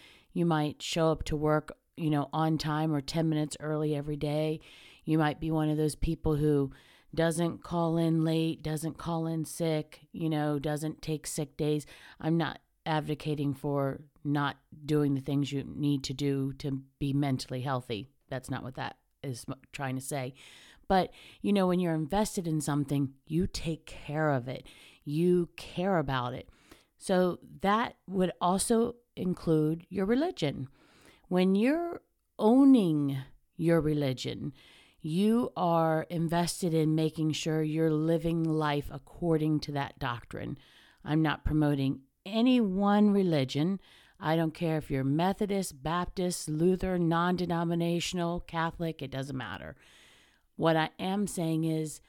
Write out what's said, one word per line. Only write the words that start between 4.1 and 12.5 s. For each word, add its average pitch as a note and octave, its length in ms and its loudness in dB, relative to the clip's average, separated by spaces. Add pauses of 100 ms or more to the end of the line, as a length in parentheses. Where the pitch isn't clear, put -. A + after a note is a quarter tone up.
day. D#3 460 -2 (420)
You D#3 140 2
might D3+ 240 2
be D#3+ 100 -2
one D#3 180 2
of D3+ 60 0
those D3+ 200 0
people D#3 420 0
who C#3+ 340 2 (420)
doesn't E3 480 0
call E3+ 360 0
in E3 260 2
late, D#3+ 400 0
doesn't D#3 340 -6
call E3 300 -4
in D#3+ 160 -4
sick, D#3 720 -4
you E3 160 -4
know, D3+ 300 0
doesn't D3+ 420 -4
take D#3 260 -6
sick - 300 -6
days. D3+ 280 0 (360)
I'm D#3+ 160 2
not D#3 220 -2 (260)